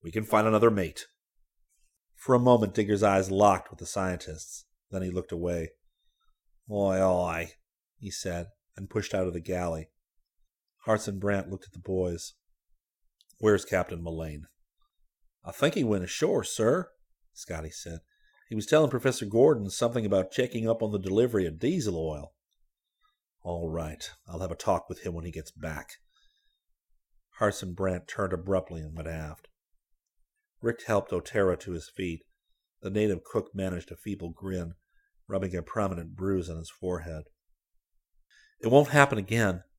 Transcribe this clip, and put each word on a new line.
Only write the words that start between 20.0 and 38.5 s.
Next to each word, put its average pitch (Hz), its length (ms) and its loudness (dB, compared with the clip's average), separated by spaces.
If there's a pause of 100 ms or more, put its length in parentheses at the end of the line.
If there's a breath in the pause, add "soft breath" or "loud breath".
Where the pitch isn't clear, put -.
about 98 280 2
checking 123 360 -2
up 113 140 2
on 107 100 -2
the 104 60 -2
delivery 98 480 2
of 78 120 -6
diesel 120 380 -2
oil." 78 380 -6 (1080)
"All 85 280 -6
right, 80 400 -8 (160)
I'll 87 140 -10
have 92 100 -6
a 82 60 -8
talk 90 320 -2
with - 120 -10
him 87 140 -6
when 82 100 -8
he 87 60 -10
gets 78 200 -12
back." 78 420 -10 (1400)
Hartson 98 400 -2
Brant 92 340 -2
turned 95 240 -4
abruptly 87 480 -2
and 78 140 -12
went 80 140 -8
aft. 80 400 -10 (1120)
Rick 117 220 -4
helped 104 280 0
Otero 92 460 0
to - 160 -10
his 82 160 -8
feet. 87 380 -8 (560)
The 95 80 -8
native 101 340 0
cook - 300 -4
managed 92 360 -6
a 87 60 -14
feeble 90 320 -8
grin, 87 460 -8 (520)
rubbing 95 300 -4
a 85 60 -4
prominent 90 520 -4
bruise 92 360 -2
on 80 80 -8
his 82 100 -12
forehead. 82 560 -6 (1400 soft breath)